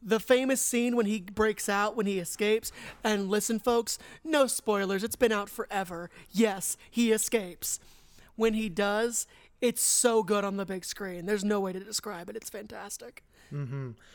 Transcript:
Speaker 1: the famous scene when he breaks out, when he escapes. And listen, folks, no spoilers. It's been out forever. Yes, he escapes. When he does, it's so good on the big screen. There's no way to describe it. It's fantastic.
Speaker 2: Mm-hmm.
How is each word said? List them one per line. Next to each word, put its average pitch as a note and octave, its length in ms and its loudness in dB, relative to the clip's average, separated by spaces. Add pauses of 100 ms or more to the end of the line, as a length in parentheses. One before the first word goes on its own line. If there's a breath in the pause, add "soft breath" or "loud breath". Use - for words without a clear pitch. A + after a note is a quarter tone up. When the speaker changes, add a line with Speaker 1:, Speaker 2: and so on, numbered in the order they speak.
Speaker 1:
the G#3+ 180 0
famous C4 400 4
scene A#3+ 360 2
when A3+ 100 4
he G#3 140 0
breaks G#3 500 0
out, G#3 260 0
when G#3+ 100 0
he G3 120 0
escapes. G#3+ 520 0 (320 loud breath)
And G3+ 280 2
listen, G#3+ 280 2
folks, A#3 400 0 (260 loud breath)
no D4 220 4
spoilers. G3 560 0
It's A#3 140 -4
been A3+ 160 6
out G3+ 160 0
forever. F3+ 640 -6 (200 loud breath)
Yes, G3 460 2 (140 loud breath)
he A#3 220 2
escapes. G#3 680 -2 (560 soft breath)
When A3 180 2
he A3 140 -2
does, G3+ 580 0 (340 soft breath)
it's A#3+ 220 0
so A3+ 400 4
good G3+ 220 2
on G3 140 -4
the G3 80 -4
big F#3 180 -8
screen. F3+ 420 -8
There's G3+ 180 0
no G#3 160 2
way F#3+ 120 -2
to F#3 80 -8
describe G3+ 480 -8
it. G#3 80 -10
It's - 140 -12
fantastic. G#3+ 760 -14 (280 soft breath)
Speaker 2:
Mm-hmm. C3+ 380 -8 (240 loud breath)